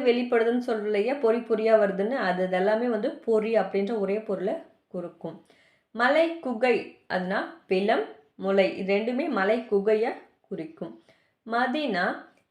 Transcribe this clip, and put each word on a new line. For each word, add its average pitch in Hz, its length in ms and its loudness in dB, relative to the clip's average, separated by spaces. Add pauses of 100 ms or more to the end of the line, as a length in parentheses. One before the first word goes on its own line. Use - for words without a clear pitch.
வெளிப்படுதுன்னு 240 640 2
சொல்றோம் 214 220 -2
இல்லையா? 214 240 0 (100)
பொறி 226 160 4 (100)
பொறியா 220 320 2
வருதுன்னு, 202 340 0 (120)
அது 180 200 0
இதெல்லாமே 208 460 2
வந்து 214 160 -2 (160)
பொறி 220 260 2 (100)
அப்படின்ற 196 320 -2 (100)
ஒரே 196 120 -2 (140)
பொருளை 196 260 -2 (380)
குறிக்கும். 175 420 -10 (640)
மலை 285 260 4 (200)
குகை, 240 280 2 (400)
அதுனா 185 260 -2 (300)
பிலம், 208 360 2 (380)
முளை. 196 240 4 (120)
இது 196 160 -4
ரெண்டுமே 247 300 -2 (120)
மலை 202 200 2 (140)
குகையை 214 400 2 (360)
குறிக்கும். 165 460 -12 (600)
மதினா 247 520 0 (460)